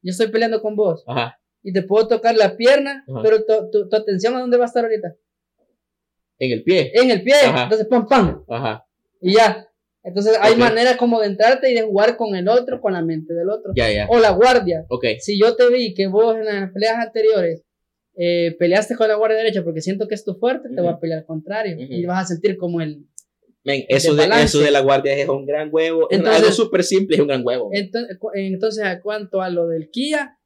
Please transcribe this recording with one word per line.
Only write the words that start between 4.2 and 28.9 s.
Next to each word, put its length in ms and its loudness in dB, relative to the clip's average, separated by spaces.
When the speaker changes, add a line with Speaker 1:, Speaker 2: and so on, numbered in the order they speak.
Speaker 1:
¿a 40 -4
dónde 180 0
va 60 2
a 20 -2
estar 180 -2
ahorita? 320 -4
Speaker 2:
En 140 -4
el 100 -6
pie. 320 0
Speaker 1:
En 160 4
el 120 0
pie. 120 2
Speaker 2:
Ajá. 200 0
Speaker 1:
Entonces, 240 -2
pam, 180 0
pam. 420 0
Speaker 2:
Ajá. 360 -6
Speaker 1:
Y 140 0
ya. 320 2
Entonces, 360 0
hay 140 4
Speaker 2:
Ok. 60 4
Speaker 1:
manera 400 2
como 220 2
de 80 0
entrarte 420 2
y 40 2
de 80 0
jugar 360 0
con 160 -4
el 140 -4
otro, 340 0
con 100 0
la 80 -4
mente 320 -6
del 160 -4
otro. 260 -6
Speaker 2:
Ya, 160 0
ya. 200 -2
Speaker 1:
O 80 4
la 140 6
guardia. 580 2
Speaker 2:
Ok. 160 -4
Speaker 1:
Si 200 -2
yo 160 4
te 140 4
vi 240 0
que 140 -2
vos 280 2
en 80 -6
las 280 -4
peleas 240 -2
anteriores, 680 0
eh, 420 0
peleaste 380 2
con 120 2
la 60 2
guardia 240 0
derecha 260 -2
porque 160 -6
siento 260 -4
que 80 -6
es 100 -12
tu 100 -6
fuerte, 340 -4
te 60 -12
Speaker 2:
Ujú. 80 -4
Speaker 1:
voy 100 0
a 60 -8
pelear 220 -6
al 60 -20
contrario. 500 -8
Speaker 2:
Ujú. 120 -14
Speaker 1:
Y 160 -6
vas 200 -4
a 100 -10
sentir 240 -4
como 240 -4
el 240 -10
Speaker 2:
Men, 240 -4
Speaker 1:
el 80 2
Speaker 2:
eso 180 2
de, 80 2
Speaker 1:
desbalance. 220 4
Speaker 2:
eso 160 2
de 100 4
la 100 4
guardia 360 2
es 120 -2
un 180 -4
gran 260 -4
huevo. 380 0
Speaker 1:
Entonces, 320 2
Speaker 2:
algo 100 4
súper 320 0
simple 320 0
es 60 2
un 60 0
gran 140 -2
huevo. 300 -2
Speaker 1:
ento-, 340 -6
cu-, 160 -10
entonces, 500 -4
a 160 -6